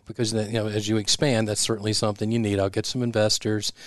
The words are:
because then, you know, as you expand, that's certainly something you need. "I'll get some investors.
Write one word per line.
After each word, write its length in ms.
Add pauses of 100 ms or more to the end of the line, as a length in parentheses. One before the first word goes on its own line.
because 260
then, 160
you 60
know, 140
as 200
you 80
expand, 540
that's 100
certainly 320
something 400
you 80
need. 180
"I'll 120
get 160
some 180
investors. 680 (120)